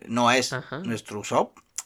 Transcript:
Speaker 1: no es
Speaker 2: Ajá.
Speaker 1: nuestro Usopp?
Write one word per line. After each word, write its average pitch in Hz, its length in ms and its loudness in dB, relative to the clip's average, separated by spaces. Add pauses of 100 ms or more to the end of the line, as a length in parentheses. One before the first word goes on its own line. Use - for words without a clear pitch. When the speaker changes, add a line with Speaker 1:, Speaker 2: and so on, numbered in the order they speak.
Speaker 1:
no 117 240 4
es 127 220 2
Speaker 2:
Ajá. 127 280 -8
Speaker 1:
nuestro 107 400 -8
Usopp? - 380 0 (280)